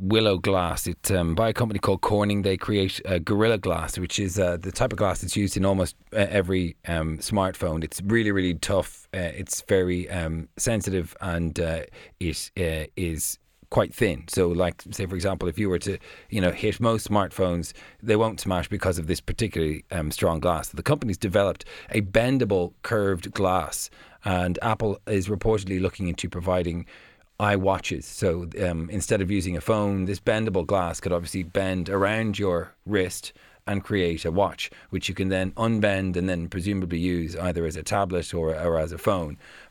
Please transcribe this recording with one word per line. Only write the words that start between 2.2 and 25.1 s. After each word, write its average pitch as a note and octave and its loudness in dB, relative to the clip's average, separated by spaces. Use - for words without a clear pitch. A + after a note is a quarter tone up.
They F#2+ 2
create, G2 0
uh, F#2 0
Gorilla G#2+ 2
Glass, E2 -2
which F2+ -4
is, G2 0
uh, F2 2
the F2+ -6
type B2+ 0
of F#2+ -4
glass F#2+ 0
that's F#2 -4
used G2+ 0
in F#2 2
almost, F#2+ 2
uh, G#2 2
every, F#2 2
um, D#2+ -2
smartphone. F2+ 0
It's - -8
really, G#2+ 2
really F#2 2
tough. - -2
Uh, F2+ -2
it's - -6
very, F2+ 2
um, E2 -4
sensitive, F#2+ -2
and, E2+ -2
uh, E2 -2
it, E2 -4
uh, D#2+ -2
is E2 -4
quite G#2+ 2
thin. F2 0
So, F#2 2
like, F2 0
say, G2+ -4
for F#2 -6
example, F2+ -2
if D#2+ -6
you G#2 0
were F2+ 2
to, G2 -4
you A2 -4
know, F2+ 4
hit - -2
most A2+ 2
smartphones, F2+ 0
they A2 4
won't A2 2
smash F2+ 0
because F#2+ 0
of D#2 -4
this E2 0
particularly, D#2 -2
um, D#2 -2
strong E2 0
glass. E2 0
The - -10
company's A#2+ 0
developed G2 0
a G#2+ 2
bendable G2+ 2
curved G2 0
glass, F#2 0
and F2+ 2
Apple A2 0
is G2 0